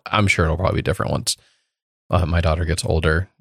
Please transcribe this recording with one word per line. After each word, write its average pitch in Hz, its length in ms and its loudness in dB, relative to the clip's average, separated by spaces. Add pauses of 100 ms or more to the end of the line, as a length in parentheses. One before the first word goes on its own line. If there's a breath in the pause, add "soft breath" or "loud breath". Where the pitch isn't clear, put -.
I'm 101 220 2
sure 90 180 2
it'll 80 120 0
probably 85 200 0
be - 60 0
different - 280 -2
once, - 240 -4 (760)
uh, 80 160 2
my 82 140 2
daughter 80 220 0
gets 80 220 -4
older 85 420 0 (140)